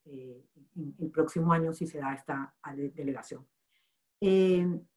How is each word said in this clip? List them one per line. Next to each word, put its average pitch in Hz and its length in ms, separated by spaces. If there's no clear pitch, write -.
eh, 131 400
en 143 220
el 160 120
próximo 165 440
año 165 180
si 165 140
se 156 120
da 139 140
esta 139 480
ale-, 139 300
delegación. 135 560
Eh, 185 600